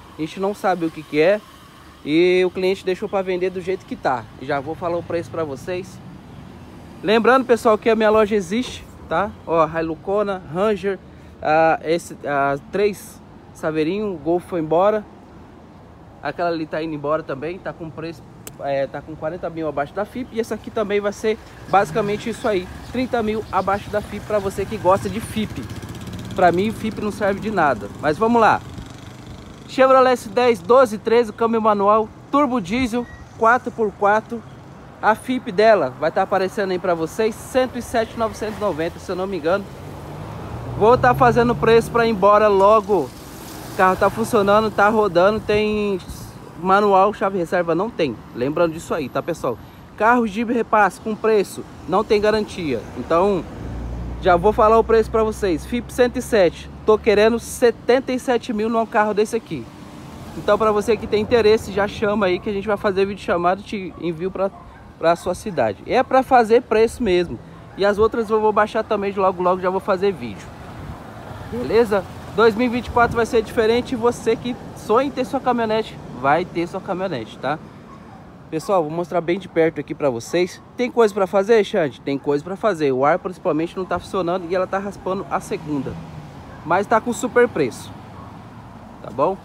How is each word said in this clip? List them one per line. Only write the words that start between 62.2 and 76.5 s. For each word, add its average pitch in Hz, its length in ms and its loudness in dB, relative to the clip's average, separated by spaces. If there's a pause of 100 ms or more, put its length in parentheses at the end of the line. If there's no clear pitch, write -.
aí 180 140 0
que - 80 -8
a 214 60 -2
gente 196 120 -6
vai 202 120 0
fazer 196 260 0
vídeo 196 180 -4
chamado 196 380 0
e - 40 -16
te 190 360 -8
envio 175 300 -6
pra, 190 200 -2 (480)
pra 165 160 2
sua 180 200 -4
cidade. 131 520 -2
É 240 160 2
pra 262 200 2
fazer 240 400 4
preço 226 400 0
mesmo. 180 360 0 (380)
E 190 80 0
as 202 140 2
outras 220 320 2
eu 220 100 2
vou 214 140 2
baixar 214 280 2
também, 202 300 -2
logo, 190 300 0
logo 180 180 2
já 180 80 -2
vou 185 120 0
fazer 196 320 0
vídeo. 117 340 -12 (1040)
Beleza? 214 520 2 (320)
Dois 220 200 6
mil 247 120 2
e 233 40 -2
vinte 240 180 -4
e - 20 -6
quatro 233 260 2
vai 233 80 2
ser 226 160 2
diferente. 233 560 0
Você 226 400 0
que 240 180 -8 (220)
sonha 262 320 0
em - 20 -6
ter - 140 -4
sua 269 160 -4
caminhonete, 220 580 -2 (220)
vai 147 240 2
ter 170 220 -4